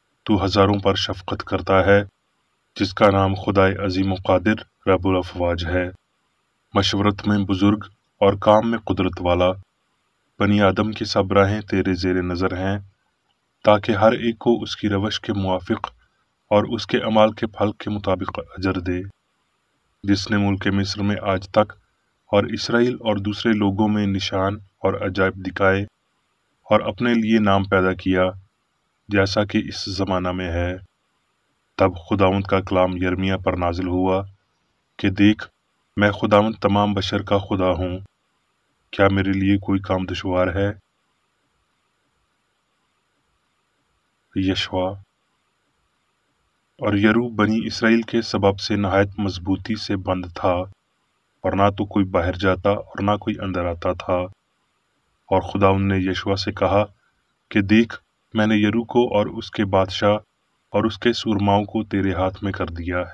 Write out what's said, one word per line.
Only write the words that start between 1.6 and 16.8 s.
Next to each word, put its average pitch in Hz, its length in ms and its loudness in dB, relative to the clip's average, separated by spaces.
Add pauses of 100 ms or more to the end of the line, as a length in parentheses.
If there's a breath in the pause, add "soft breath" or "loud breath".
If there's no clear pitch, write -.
ہے، 101 180 6 (720)
جس 98 180 -2
کا 107 160 6
نام 98 260 4
خدائے 95 400 2
عظیم 95 360 -2
و 92 40 -2
قادر، 92 760 -2
رب 92 180 2
الافواج 87 580 -2
ہے۔ 90 240 -2 (840)
مشورت 101 540 0
میں 104 100 2
بزرگ 101 420 2 (400)
اور 101 140 4
کام 107 380 4
میں 113 80 -4
قدرت 92 420 -4
والا۔ 90 300 2 (880)
بنی 104 220 2
آدم 104 300 2
کی 107 140 -8
سب 98 280 -2
راہیں 101 280 4
تیرے 95 320 -2
زیر 90 220 0
نظر 90 420 -2
ہیں، 98 220 -4 (840)
تاکہ 104 280 4
ہر 110 200 4
ایک 117 280 -4
کو 117 220 2
اس - 140 -10
کی 107 140 -4
روش 101 320 -2
کے 113 120 -6
موافق 95 580 -4 (580)
اور 104 140 4
اس 110 240 -6